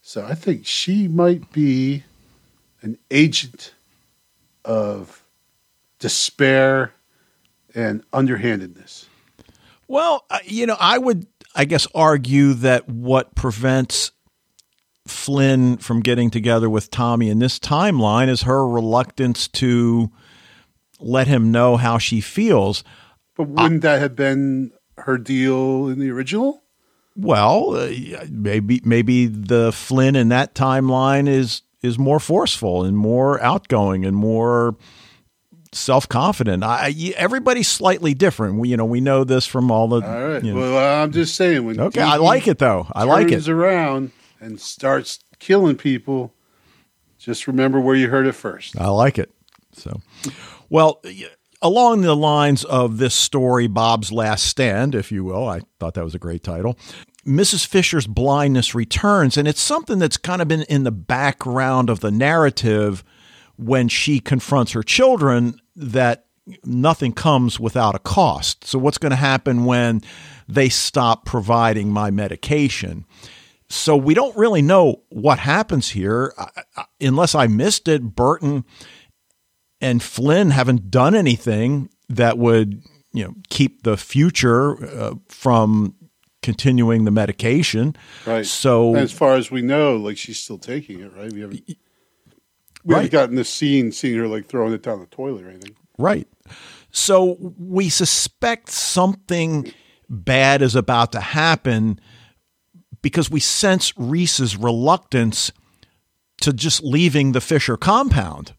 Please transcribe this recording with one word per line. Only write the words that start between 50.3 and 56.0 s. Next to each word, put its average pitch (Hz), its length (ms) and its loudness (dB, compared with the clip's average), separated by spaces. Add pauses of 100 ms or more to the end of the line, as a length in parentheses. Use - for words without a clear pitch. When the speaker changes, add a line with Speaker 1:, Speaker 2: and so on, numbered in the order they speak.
Speaker 2:
well, 156 360 4
y-, 190 220 -18 (360)
along 220 400 4
the 160 140 4
lines 147 480 2
of 123 340 -2
this 127 160 0
story, 123 520 0
Bob's 110 460 0
Last 107 340 -2
Stand, 127 480 -2
if 98 180 -4
you 95 120 -6
will, 98 240 -4
I 85 120 -6 (200)
thought 82 140 -8
that 87 100 -6